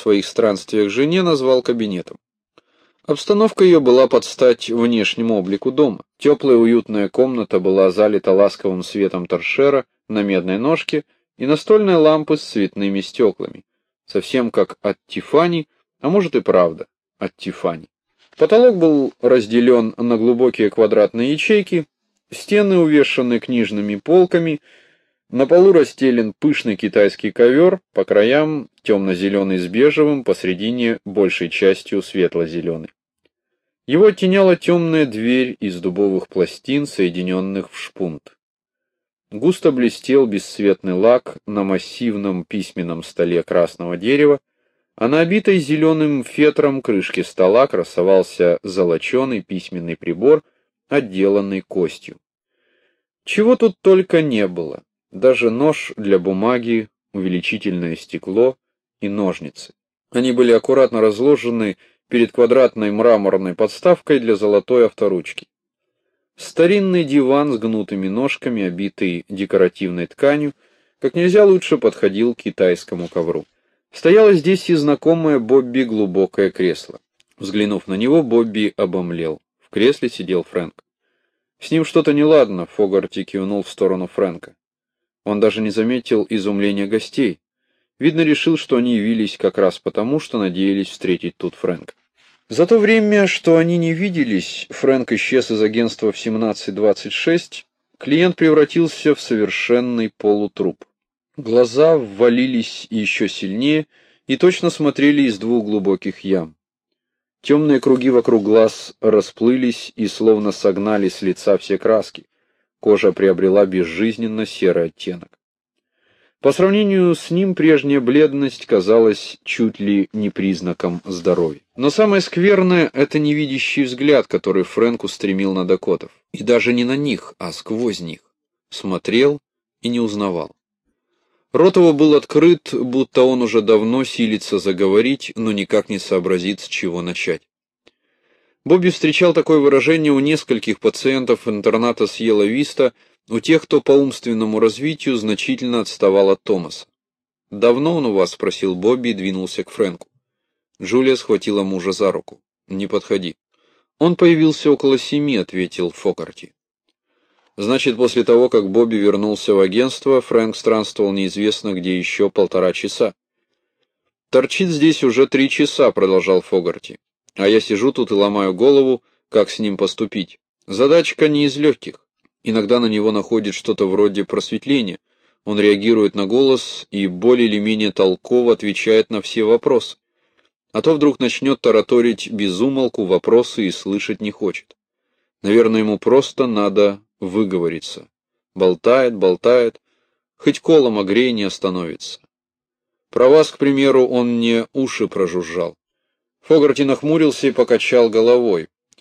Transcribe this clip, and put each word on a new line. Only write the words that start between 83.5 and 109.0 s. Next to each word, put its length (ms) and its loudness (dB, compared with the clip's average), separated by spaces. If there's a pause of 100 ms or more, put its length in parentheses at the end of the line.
в 60 -14
сторону 380 -2
Фрэнка. 480 -6 (680)
Он 160 -4
даже 220 0
не 80 -4
заметил 600 -2
изумления 560 -4
гостей. 540 -4 (580)
Видно, 240 0
решил, 360 0
что 180 -4
они 220 0
явились 400 -4
как 200 -2
раз 220 0
потому, 400 -4
что 180 -10
надеялись 520 -2
встретить 480 -6
тут 180 -10
Фрэнка. 380 -8 (540)
За 200 0
то 100 4
время, 480 4
что 320 2
они 220 2
не 140 0
виделись, 760 -4
Фрэнк 440 0
исчез 360 0
из 140 0
агентства 480 -2
в 80 -12
семнадцать 560 -4
двадцать 360 0
шесть, 540 -4 (320)
клиент 380 0
превратился 800 2
в 60 -16
совершенный 960 -2
полутруп. 680 -2 (520)
Глаза 600 2
ввалились 920 -2
еще 360 -4
сильнее 600 -4 (400)
и 100 -2
точно 320 0
смотрели 540 0
из 160 -2
двух 260 -2
глубоких 540 -2
ям. 360 -4 (840)
Темные 380 2
круги 320 2
вокруг 320 2
глаз 580 2